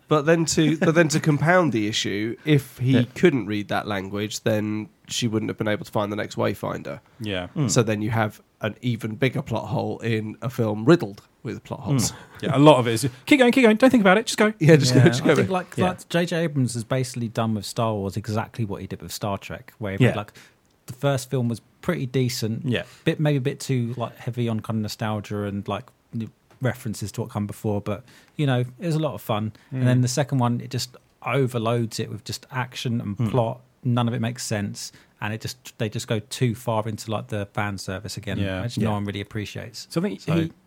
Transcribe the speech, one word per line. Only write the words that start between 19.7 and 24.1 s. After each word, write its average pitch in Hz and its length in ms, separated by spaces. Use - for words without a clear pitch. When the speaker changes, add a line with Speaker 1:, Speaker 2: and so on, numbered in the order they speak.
Speaker 4:
where 98 180
he 131 60
Speaker 2:
Yeah. 110 80
Speaker 4:
made, - 60
like, 104 160
the 123 60
first 139 360
film 123 200
was 113 120
pretty 156 240
decent, 123 600
Speaker 2:
Yeah. 113 180
Speaker 4:
bit, 160 140
maybe 147 180
a 131 40
bit 135 180
too, 120 360
like, 117 220